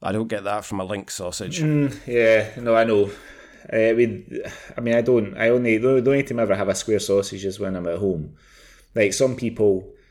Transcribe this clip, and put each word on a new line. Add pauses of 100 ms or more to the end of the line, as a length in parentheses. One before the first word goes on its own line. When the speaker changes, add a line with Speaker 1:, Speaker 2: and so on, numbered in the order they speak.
Speaker 1:
I
don't
get
that
from
a
link
sausage.
Speaker 2:
Mm, (120)
yeah,
no,
I
know. (640)
Uh,
I
mean, (340)
I
mean,
I
don't.
I
only
the,
the
only
time
I
ever
have
a
square
sausage
is
when
I'm
at
home. (640)
Like,
some
people, (220)